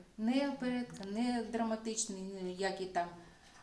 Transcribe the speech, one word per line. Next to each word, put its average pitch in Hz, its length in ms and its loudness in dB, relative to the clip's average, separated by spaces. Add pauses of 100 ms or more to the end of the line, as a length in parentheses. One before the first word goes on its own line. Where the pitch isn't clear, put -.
(180)
Не 262 320 4
оперетка, 247 560 -2
не 233 380 2
драматичний, 220 760 0
ніякий 185 680 -2
там 175 200 2 (560)